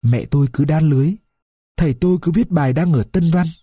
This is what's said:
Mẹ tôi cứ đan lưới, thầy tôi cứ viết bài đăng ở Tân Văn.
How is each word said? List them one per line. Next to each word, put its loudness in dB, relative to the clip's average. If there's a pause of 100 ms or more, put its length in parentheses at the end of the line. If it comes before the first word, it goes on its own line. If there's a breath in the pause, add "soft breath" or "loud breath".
Mẹ 0
tôi 2
cứ 0
đan 2
lưới, 2 (640)
thầy 0
tôi 2
cứ -2
viết 0
bài 0
đăng 0
ở 2
Tân 0
Văn. 2 (160)